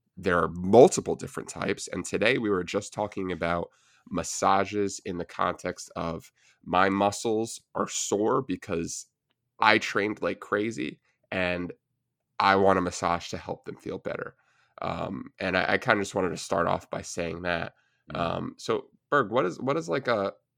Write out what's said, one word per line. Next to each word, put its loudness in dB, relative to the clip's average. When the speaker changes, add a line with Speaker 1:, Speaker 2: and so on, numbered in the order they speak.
Speaker 1:
there 0
are 2
multiple 6
different -10
types. -6
And -6
today 0
we -2
were 0
just -4
talking -4
about -2
massages 0
in -6
the -6
context -6
of, -6
"My 4
muscles 0
are -2
sore 0
because -6
I 8
trained -2
like -2
crazy -4
and -2
I 6
want 6
a 4
massage -2
to -10
help -10
them -14
feel -10
better." -10
Um, -6
and -2
I, 2
I 4
kinda 2
just -6
wanted 0
to -8
start 0
off -2
by -8
saying -8
that. -4
Speaker 2:
Mm. -6
Speaker 1:
Um, -4
so -4
Berg, 2
what 2
is, -4
what -2
is -6
like -2
a, 0